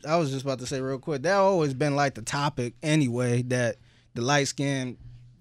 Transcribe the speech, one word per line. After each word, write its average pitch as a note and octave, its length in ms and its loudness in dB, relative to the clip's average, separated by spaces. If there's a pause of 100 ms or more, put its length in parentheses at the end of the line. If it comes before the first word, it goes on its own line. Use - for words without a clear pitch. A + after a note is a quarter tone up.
I D#3 120 0
was D#3 120 0
just C3+ 140 -6
about C3+ 160 -4
to B2+ 80 -10
say C3+ 140 -4
real C3 180 -4
quick. C#3 220 -6
That F3+ 140 2
always F#3+ 380 4
been, C#3 220 0
like, C#3+ 200 2
the A2+ 60 -12
topic C#3+ 520 -2 (100)
anyway, B2 600 2
that B2 340 0 (360)
the A#2+ 80 -6
light C#3 280 2
skinned C3+ 480 -4 (440)